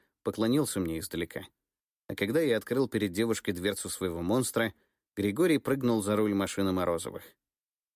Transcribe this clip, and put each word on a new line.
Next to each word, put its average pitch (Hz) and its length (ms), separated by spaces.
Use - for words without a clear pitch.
поклонился 120 560
мне 80 180
издалека. 82 480
А - 80
когда 117 240
я 131 160
открыл 120 320
перед 104 240
девушкой 110 400
дверцу 92 360
своего 85 340
монстра, 113 520
Григорий 131 420
прыгнул 123 440
за 104 140
руль 107 180
машины 98 380
Морозовых. 87 500